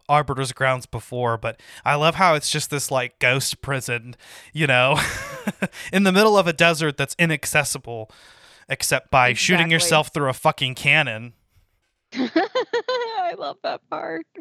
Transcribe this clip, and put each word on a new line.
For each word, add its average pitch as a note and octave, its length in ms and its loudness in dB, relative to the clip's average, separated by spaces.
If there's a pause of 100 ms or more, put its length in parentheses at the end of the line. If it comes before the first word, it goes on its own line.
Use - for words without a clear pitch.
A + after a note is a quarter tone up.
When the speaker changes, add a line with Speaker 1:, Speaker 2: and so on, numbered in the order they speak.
Speaker 1:
Arbiter's C3+ 440 0
Grounds C3 340 -2
before, A#2+ 500 -4
but A2 240 -6 (240)
I C#3 120 2
love D#3 180 0
how F3 220 4
it's D3 120 -4
just - 220 -4
this, C#3+ 220 -6
like, B2 260 -4
ghost C3 420 0
prison, B2 540 -6 (380)
you D3+ 160 0
know, B2+ 300 4 (480)
<laughs> - 460 -8
in G3 120 4
the F#3+ 80 0
middle G#3 260 6
of F3+ 80 4
a F3 60 0
desert D#3+ 440 2
that's C#3 220 -4
inaccessible, C#3+ 880 -2 (600)
except - 420 -4
by B2 220 6
shooting E3+ 340 2
Speaker 2:
Exactly. E3 60 0
Speaker 1:
yourself D#3+ 420 2
through C#3+ 140 0
a B2+ 40 0
fucking C3 440 -2
cannon. B2 560 0 (420)
Speaker 2:
<laughs> - 400 -20
I A4 1200 -4
love C#3+ 280 -8
that - 160 -6 (100)
part. D#4+ 360 -8 (140)